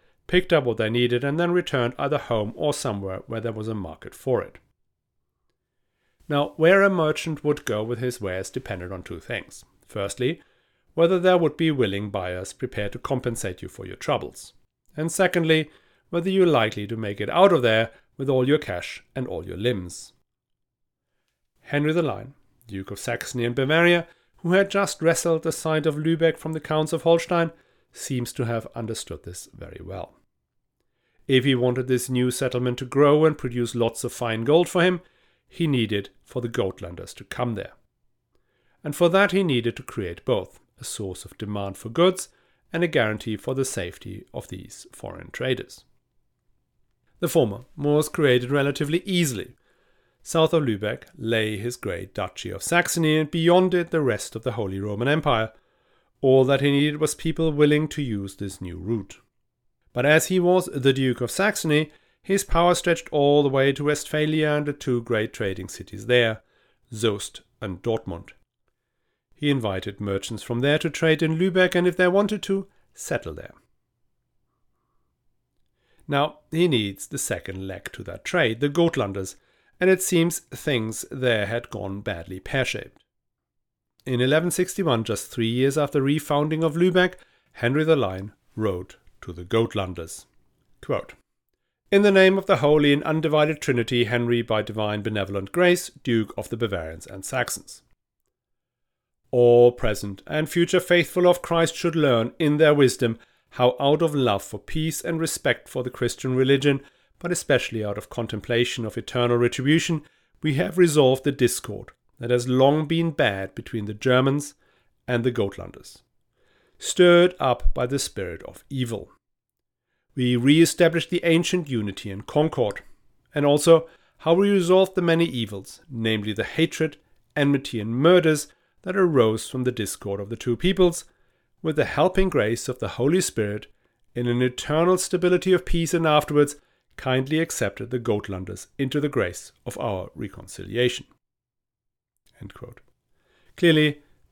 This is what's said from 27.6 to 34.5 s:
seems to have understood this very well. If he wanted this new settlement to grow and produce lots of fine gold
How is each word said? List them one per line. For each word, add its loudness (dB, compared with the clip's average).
seems -6
to -4
have -4
understood -10
this -16
very -16
well. -12
If 4
he 2
wanted 0
this 0
new 0
settlement -4
to -8
grow 4
and 2
produce -4
lots -2
of -6
fine -4
gold 4